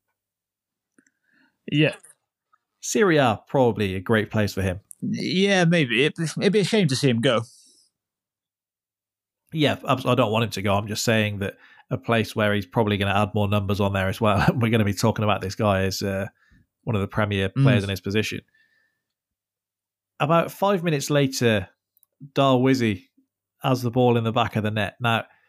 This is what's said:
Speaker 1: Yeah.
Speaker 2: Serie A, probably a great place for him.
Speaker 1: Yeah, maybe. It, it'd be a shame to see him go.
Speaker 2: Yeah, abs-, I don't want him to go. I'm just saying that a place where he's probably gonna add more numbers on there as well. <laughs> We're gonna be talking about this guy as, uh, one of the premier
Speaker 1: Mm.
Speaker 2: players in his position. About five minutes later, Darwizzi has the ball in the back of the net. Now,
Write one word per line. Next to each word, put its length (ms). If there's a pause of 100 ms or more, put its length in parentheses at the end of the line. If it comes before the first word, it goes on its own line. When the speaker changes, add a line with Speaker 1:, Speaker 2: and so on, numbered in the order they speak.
(1700)
Speaker 1:
Yeah. 260 (840)
Speaker 2:
Serie 380
A, 280
probably 480
a 60
great 300
place 240
for 80
him. 180 (220)
Speaker 1:
Yeah, 640
maybe. 400
It, 120
it'd 340
be 80
a 40
shame 240
to 80
see 140
him 100
go. 220 (2000)
Speaker 2:
Yeah, 240 (100)
abs-, 200
I 80
don't 180
want 120
him 60
to 120
go. 120
I'm 120
just 180
saying 360
that 160 (340)
a 80
place 380
where 180
he's 120
probably 300
gonna 240
add 140
more 140
numbers 320
on 120
there 160
as 120
well. 300
<laughs> 40
We're 160
gonna 140
be 100
talking 300
about 160
this 140
guy 280
as, 200
uh, 240 (580)
one 120
of 60
the 60
premier 420
Speaker 1:
Mm. 120
Speaker 2:
players 220
in 60
his 100
position. 400 (1800)
About 320
five 320
minutes 280
later, 580 (640)
Darwizzi 720 (580)
has 200
the 80
ball 260
in 80
the 80
back 240
of 60
the 80
net. 300
Now, 240 (240)